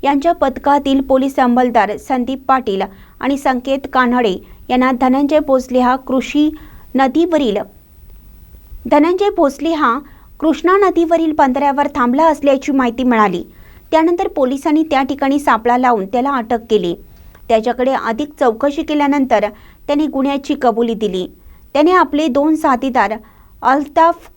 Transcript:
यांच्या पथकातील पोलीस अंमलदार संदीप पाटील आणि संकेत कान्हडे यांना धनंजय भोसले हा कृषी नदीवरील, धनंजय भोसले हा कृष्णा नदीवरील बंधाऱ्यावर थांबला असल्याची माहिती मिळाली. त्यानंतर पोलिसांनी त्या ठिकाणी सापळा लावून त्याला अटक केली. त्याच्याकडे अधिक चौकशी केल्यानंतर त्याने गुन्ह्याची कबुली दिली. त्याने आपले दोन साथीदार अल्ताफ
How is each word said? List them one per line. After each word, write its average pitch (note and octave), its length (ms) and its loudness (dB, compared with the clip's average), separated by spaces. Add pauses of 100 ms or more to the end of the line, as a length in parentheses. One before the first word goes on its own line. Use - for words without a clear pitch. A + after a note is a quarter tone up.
यांच्या C#4+ 280 0
पथकातील C#4 680 0
पोलीस C4+ 380 0
अंमलदार A#3+ 580 2
संदीप C4 500 -6
पाटील B3+ 340 0 (380)
आणि C4+ 180 -2
संकेत C4+ 560 -4
कान्हडे B3 420 2 (340)
यांना B3+ 220 2
धनंजय C4+ 480 2
भोसले C4 400 0
हा B3 160 2
कृषी C4+ 540 -2 (460)
नदीवरील, C4+ 640 0 (1300)
धनंजय F4+ 460 2
भोसले C#4+ 320 0
हा C#4+ 300 0 (400)
कृष्णा D#4+ 380 0
नदीवरील E4+ 540 0
बंधाऱ्यावर C#4+ 640 0
थांबला C4 300 2
असल्याची C#4+ 460 0
माहिती B3+ 320 0
मिळाली. G#3+ 400 2 (480)
त्यानंतर F4 360 2
पोलिसांनी D4 560 0
त्या D4 200 0
ठिकाणी C#4 360 -2
सापळा A#3+ 380 0
लावून A#3+ 280 2
त्याला B3 260 -2
अटक A#3+ 280 -2 (100)
केली. F3 260 0 (540)
त्याच्याकडे A#3+ 420 0
अधिक A#3+ 380 -4 (100)
चौकशी C#4+ 440 0
केल्यानंतर C#4 600 0 (420)
त्याने D4 180 0
गुन्ह्याची C#4 560 -4
कबुली A#3 320 0
दिली. F#3+ 340 -4 (460)
त्याने D4+ 180 4
आपले D4+ 360 2
दोन C#4+ 280 2
साथीदार B3+ 580 0 (480)
अल्ताफ D#4+ 760 0